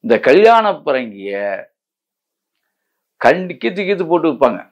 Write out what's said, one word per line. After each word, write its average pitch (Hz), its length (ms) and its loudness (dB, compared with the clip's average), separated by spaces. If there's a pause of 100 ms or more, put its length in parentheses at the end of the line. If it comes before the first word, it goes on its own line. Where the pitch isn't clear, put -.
இந்த 113 100 2 (120)
கல்யாண 214 400 6 (180)
பரங்கிய 107 480 -6 (1900)
கண்டி-, 175 420 0
கீத்து 202 240 -4
கீத்து 190 240 -2
போட்டு 170 200 0
வைப்பாங்க. 117 300 0 (120)